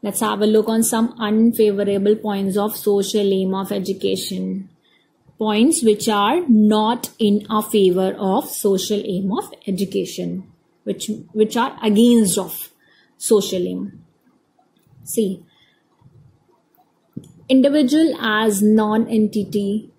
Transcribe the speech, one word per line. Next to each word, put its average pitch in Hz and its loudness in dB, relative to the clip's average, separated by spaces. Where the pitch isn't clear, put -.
Let's 202 -6
have 214 -2
a 214 2
look 214 2
on 226 2
some 226 -2
unfavorable 208 2
points 196 -4
of 208 -2
social 202 0
aim 190 0
of 190 -6
education. 190 -6
Points 220 2
which 214 2
are 220 0
not 214 4
in 208 0
a 214 0
favor 190 2
of 202 -2
social 196 -2
aim 190 -4
of - -8
education, 185 -6
which, 202 -8
which 220 0
are 226 -4
against 220 4
of - -8
social 190 0
aim. - -10
See, 190 -4
individual 285 2
as 214 0
non-entity 214 0